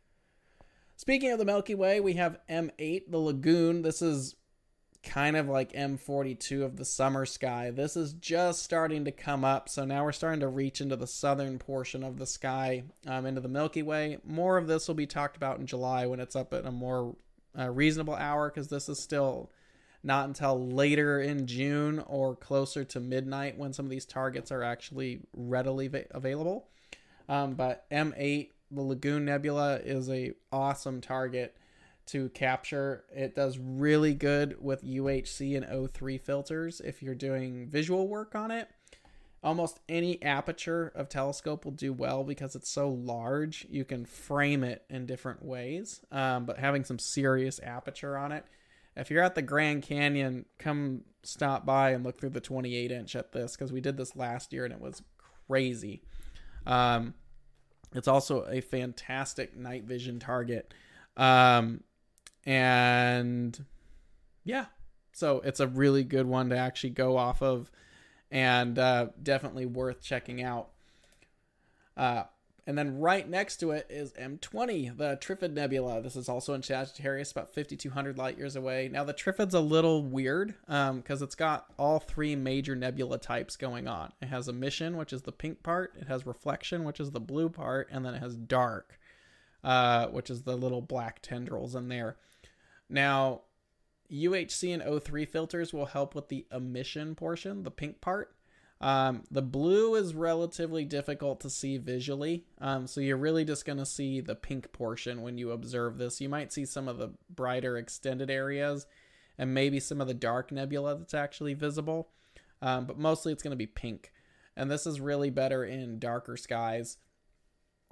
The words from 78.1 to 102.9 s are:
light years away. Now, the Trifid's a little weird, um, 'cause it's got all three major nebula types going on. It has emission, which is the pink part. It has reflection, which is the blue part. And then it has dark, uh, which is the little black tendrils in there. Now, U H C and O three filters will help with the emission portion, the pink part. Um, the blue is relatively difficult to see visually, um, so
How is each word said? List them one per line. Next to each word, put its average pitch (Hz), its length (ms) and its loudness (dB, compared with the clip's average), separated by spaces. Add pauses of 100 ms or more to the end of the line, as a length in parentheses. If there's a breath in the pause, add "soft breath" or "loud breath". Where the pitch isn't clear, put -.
light 131 200 -4
years 135 180 -6
away. 131 320 -2
Now, 139 160 -2
the 143 100 -4
Trifid's 190 400 0
a 175 60 8
little 160 420 6
weird, 139 540 0 (100)
um, 135 360 2
'cause 139 200 -4
it's 139 140 -8
got 156 420 0
all 151 220 6
three 151 340 0
major 135 400 0
nebula 127 440 -2
types - 380 -4
going 127 300 -6
on. 92 340 -6
It 131 60 -8
has 127 220 -4
emission, 139 480 -4
which 156 160 -8
is 131 100 -8
the - 80 -12
pink - 320 -10
part. 175 340 -2
It 135 120 -12
has 131 180 -4
reflection, 147 560 -4
which 147 160 -6
is 143 140 -6
the 120 80 -6
blue 143 280 0
part. 135 440 -4
And 131 120 -6
then 123 100 -6
it 131 60 -8
has 123 140 -8
dark, 117 640 0 (640 soft breath)
uh, 123 460 6
which - 200 -6
is 127 140 -6
the 127 140 -2
little 123 260 -2
black 120 400 -6
tendrils 123 540 -6
in 123 120 -6
there. 120 280 -4 (720 soft breath)
Now, 139 560 4 (640)
U 165 260 2
H 175 200 -2
C 180 160 -2
and 170 120 -2
O 147 160 0
three 147 260 -4
filters 165 480 -4
will 143 140 -2
help 143 280 -2
with 143 140 -8
the 135 240 -8
emission 127 640 -6
portion, 170 480 -6
the 175 80 -8
pink - 320 -10
part. 190 340 -4 (460 soft breath)
Um, 135 480 2
the 135 100 0
blue 175 540 4
is 190 200 2
relatively 165 680 0
difficult 143 560 -2
to 139 80 -10
see 135 300 -4
visually, 139 640 -4 (140)
um, 135 280 -2
so 143 140 -6